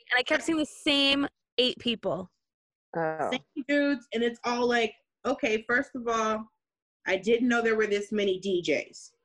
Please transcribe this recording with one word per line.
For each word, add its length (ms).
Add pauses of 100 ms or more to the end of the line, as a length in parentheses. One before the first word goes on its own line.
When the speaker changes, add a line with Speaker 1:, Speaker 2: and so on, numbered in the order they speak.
(120)
Speaker 1:
And 80
I 40
kept 200
seeing 140
the 80
same 600 (300)
eight 220
people. 520 (680)
Speaker 2:
Oh. 340
Speaker 3:
Same 360
dudes, 460
and 100
it's 200
all 240
like, 260 (320)
okay, 420
first 280
of 120
all, 420 (580)
I 100
didn't 300
know 140
there 140
were 120
this 240
many 280
D 260
Js. 460 (140)